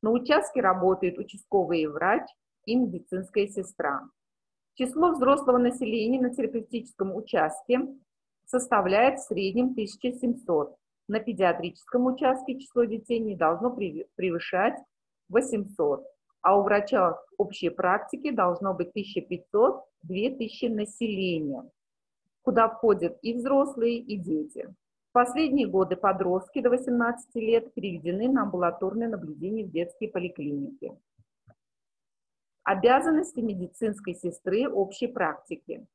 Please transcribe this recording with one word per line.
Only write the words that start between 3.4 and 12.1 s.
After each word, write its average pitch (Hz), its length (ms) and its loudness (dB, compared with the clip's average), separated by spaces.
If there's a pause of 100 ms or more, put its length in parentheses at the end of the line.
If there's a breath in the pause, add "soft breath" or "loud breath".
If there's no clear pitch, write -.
сестра. 180 640 -6 (640)
Число 302 380 2
взрослого 269 480 4
населения 240 600 0
на 247 120 0
терапевтическом 220 840 -6
участке 220 720 0 (580)
составляет 240 760 2
в - 80 -16
среднем 202 480 0
тысяча 220 360 -4
семьсот. 180 640 -2 (320)
На 214 120 -2
педиатрическом 190 880 0
участке 262 520 0